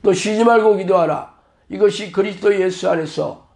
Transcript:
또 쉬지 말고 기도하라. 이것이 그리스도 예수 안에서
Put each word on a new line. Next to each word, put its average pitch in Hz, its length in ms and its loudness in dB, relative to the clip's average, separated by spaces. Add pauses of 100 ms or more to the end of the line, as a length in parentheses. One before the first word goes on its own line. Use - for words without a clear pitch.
또 196 120 2
쉬지 214 300 0
말고 220 320 4
기도하라. 175 640 -2 (300)
이것이 202 420 -2
그리스도 202 480 -2
예수 185 300 -2
안에서 156 680 -6